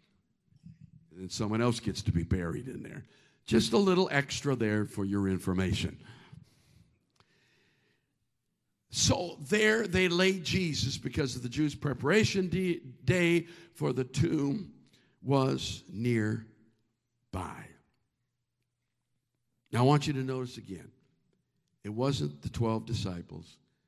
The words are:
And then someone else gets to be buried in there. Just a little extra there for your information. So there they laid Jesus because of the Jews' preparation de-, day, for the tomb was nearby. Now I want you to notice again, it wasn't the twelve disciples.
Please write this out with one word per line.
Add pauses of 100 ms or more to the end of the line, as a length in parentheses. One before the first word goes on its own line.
(1120)
And
then
someone
else
gets
to
be
buried
in
there. (400)
Just
a
little
extra
there
for
your
information. (3000)
So (100)
there
they
laid
Jesus
because
of
the
Jews'
preparation
de-, (240)
day, (260)
for
the
tomb (480)
was
nearby. (3250)
Now
I
want
you
to
notice
again, (960)
it
wasn't
the
twelve
disciples. (320)